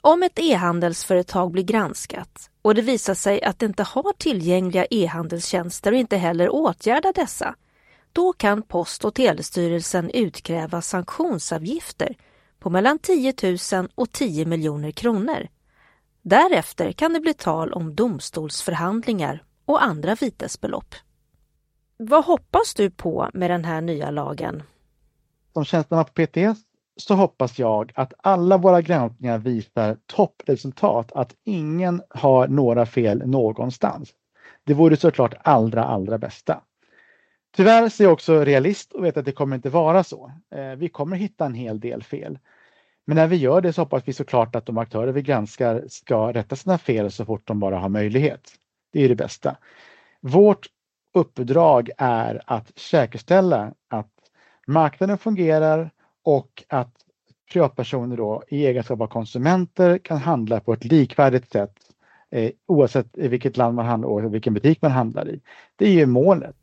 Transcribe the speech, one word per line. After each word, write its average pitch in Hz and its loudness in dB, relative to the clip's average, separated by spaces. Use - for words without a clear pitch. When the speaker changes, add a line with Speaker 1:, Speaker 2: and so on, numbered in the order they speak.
Speaker 1:
Om 330 4
ett 359 -2
e-handelsföretag 180 0
blir 185 -4
granskat - -6
och 214 4
det 226 2
visar 220 -2
sig 202 0
att - -4
det 233 -2
inte 208 -4
har 339 -4
tillgängliga 185 0
e-handelstjänster 170 -4
och 254 2
inte 226 0
heller 175 0
åtgärdar 294 0
dessa, - -6
då 359 2
kan 208 0
Post- - -6
och 214 -2
telestyrelsen 170 -2
utkräva 165 -4
sanktionsavgifter 190 -6
på 185 -6
mellan 208 0
tiotusen 202 -2
och 247 -4
tio 160 -4
miljoner 156 -4
kronor. 233 -4
Därefter 254 2
kan 320 -2
det 330 -2
bli 311 -2
tal 160 -4
om 160 -8
domstolsförhandlingar 170 -4
och 285 2
andra 165 -2
vitesbelopp. - -8
Vad 262 2
hoppas 349 -2
du 196 0
på - -6
med 180 -4
den 175 -2
här 160 -6
nya 147 -6
lagen? 147 -8
Speaker 2:
Som 151 -4
tjänsteman 165 0
på - -10
P 165 0
T 165 -2
S 214 0
så - 0
hoppas 156 0
jag 110 -2
att 131 -4
alla 190 2
våra 180 4
granskningar 123 -2
visar 110 -4
toppresultat, 135 -2
att - -4
ingen 175 -4
har 131 4
några 120 2
fel 113 0
någonstans. 123 -2
Det 147 2
vore 156 6
såklart 135 2
allra, 113 2
allra 110 -4
bästa. - -6
Tyvärr 226 6
så 214 0
är - 8
jag 185 8
också 156 4
realist 143 2
och 202 -6
vet 160 0
att 143 -4
det 139 -6
kommer 139 -4
inte 127 -6
vara 165 2
så. - -14
Eh, 135 -12
vi 165 -8
kommer 160 -8
hitta 185 -6
en 127 -6
hel 113 -8
del 120 -8
fel. - -12
Men 151 0
när 160 6
vi 175 0
gör 147 2
det 175 -2
så 175 -4
hoppas 143 -2
vi 139 -8
såklart 120 -2
att 113 -6
de 113 -4
aktörer 113 -4
vi 139 -4
granskar 120 -2
ska 113 -2
rätta 117 -6
sina 180 -2
fel 110 -2
så 110 -10
fort 110 -8
de 104 -4
bara 95 -2
har 95 -4
möjlighet. 107 -2
Det 147 2
är 127 6
det 123 4
bästa. - -6
Vårt 196 4
uppdrag 139 4
är 117 -2
att - -8
säkerställa 139 0
att 107 -6
marknaden 165 0
fungerar 160 0
och - 0
att 123 -4
privatpersoner 127 -2
då 110 -4
i 147 -2
egenskap 123 -2
av 113 -2
konsumenter 175 0
kan 160 -6
handla 120 -2
på 117 -4
ett 110 -4
likvärdigt 131 2
sätt, 101 -2
eh, 113 -2
oavsett 139 2
i 147 -2
vilket 123 -2
land 120 2
man 117 -2
handlar 117 -2
och 107 -2
vilken 110 -2
butik 139 2
man 151 2
handlar 120 -2
i. 107 -10
Det 202 2
är 208 6
ju 160 6
målet. 135 2